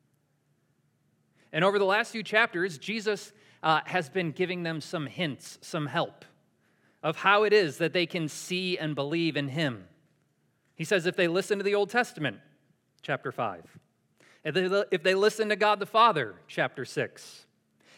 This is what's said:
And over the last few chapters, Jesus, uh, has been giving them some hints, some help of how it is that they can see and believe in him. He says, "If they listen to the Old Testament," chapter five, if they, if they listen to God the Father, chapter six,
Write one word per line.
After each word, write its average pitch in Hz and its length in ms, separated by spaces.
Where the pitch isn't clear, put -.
And 160 140
over 202 120
the 196 60
last 208 280
few 226 100
chapters, 190 560
Jesus, 208 560
uh, 160 220
has 180 240
been 170 240
giving 180 300
them 165 180
some 156 260
hints, 139 540
some 160 240
help 143 400
of 156 140
how 208 260
it 208 100
is 185 240
that 160 160
they 175 140
can 165 200
see 180 520
and 151 160
believe 147 420
in 139 120
him. 131 380
He 165 100
says, 180 200
"If 175 100
they 180 140
listen 196 300
to 196 60
the 202 100
Old 202 160
Testament," 147 500
chapter 143 280
five, 101 480
if 156 100
they, 185 100
if 175 120
they 185 120
listen 208 360
to 208 60
God 208 220
the 196 60
Father, 165 520
chapter 135 380
six, - 600